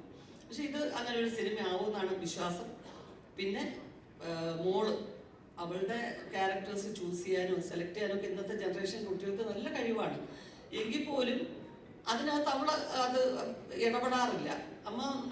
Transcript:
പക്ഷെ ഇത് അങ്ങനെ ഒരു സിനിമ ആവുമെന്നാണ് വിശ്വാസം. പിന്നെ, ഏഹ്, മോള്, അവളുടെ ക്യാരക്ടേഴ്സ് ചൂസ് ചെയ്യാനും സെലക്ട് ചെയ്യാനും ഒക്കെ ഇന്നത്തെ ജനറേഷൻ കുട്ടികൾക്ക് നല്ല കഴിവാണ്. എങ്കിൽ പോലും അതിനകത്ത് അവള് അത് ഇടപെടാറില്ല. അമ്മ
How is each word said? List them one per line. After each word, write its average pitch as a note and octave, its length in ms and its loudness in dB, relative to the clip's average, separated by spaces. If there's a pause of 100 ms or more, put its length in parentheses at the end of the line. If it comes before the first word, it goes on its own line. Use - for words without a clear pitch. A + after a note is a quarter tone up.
(500)
പക്ഷെ C4+ 140 -4
ഇത് D4 300 0
അങ്ങനെ A#3+ 240 0
ഒരു A#3 120 4
സിനിമ G#3+ 380 0
ആവുമെന്നാണ് F#3+ 480 2
വിശ്വാസം. F3 500 -2 (720)
പിന്നെ, G3+ 440 -2 (420)
ഏഹ്, E3 400 -2
മോള്, G3+ 340 4 (600)
അവളുടെ G3 640 -2 (100)
ക്യാരക്ടേഴ്സ് G3 640 0
ചൂസ് F3 280 -2
ചെയ്യാനും F#3 380 4
സെലക്ട് E3+ 320 -2
ചെയ്യാനും G3+ 220 2
ഒക്കെ - 120 0
ഇന്നത്തെ G3 280 -2
ജനറേഷൻ G3 500 0
കുട്ടികൾക്ക് G3 380 0
നല്ല A#3 360 -2
കഴിവാണ്. G#3+ 480 0 (460)
എങ്കിൽ - 300 0
പോലും C4 580 0 (460)
അതിനകത്ത് D4 420 4
അവള് C#4+ 220 4 (200)
അത് B3+ 480 4 (340)
ഇടപെടാറില്ല. B3 1000 2 (140)
അമ്മ B3+ 460 -2